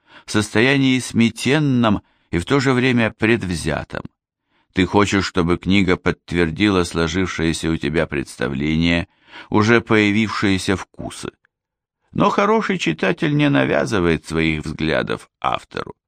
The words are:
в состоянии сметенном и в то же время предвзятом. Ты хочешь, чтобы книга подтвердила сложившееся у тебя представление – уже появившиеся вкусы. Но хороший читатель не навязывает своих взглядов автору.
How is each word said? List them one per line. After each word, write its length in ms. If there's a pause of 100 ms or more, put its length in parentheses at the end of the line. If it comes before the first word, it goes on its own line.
(260)
в 40
состоянии 680
сметенном 1040 (280)
и 80
в 60
то 160
же 120
время 380
предвзятом. 920 (760)
Ты 80
хочешь, 400
чтобы 320
книга 400
подтвердила 880
сложившееся 840
у 80
тебя 280
представление – 1000 (400)
уже 320
появившиеся 960
вкусы. 540 (840)
Но 180
хороший 460
читатель 580
не 140
навязывает 800
своих 380
взглядов 680 (100)
автору. 540 (120)